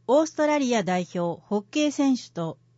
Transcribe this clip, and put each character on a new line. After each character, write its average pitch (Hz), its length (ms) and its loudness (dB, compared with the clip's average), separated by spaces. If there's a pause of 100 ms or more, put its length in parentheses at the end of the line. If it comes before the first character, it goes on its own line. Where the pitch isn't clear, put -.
オ 285 160 4
ー - 20 0
ス - 80 -8
ト 302 140 0
ラ 302 100 2
リ 247 180 0
ア 214 80 0
代 180 180 0
表 175 400 -6
ホ 208 180 -4
ッ - 40 -2
ケ 302 240 -2
ー 294 40 0
選 277 240 2
手 - 160 -8
と 160 260 -8 (200)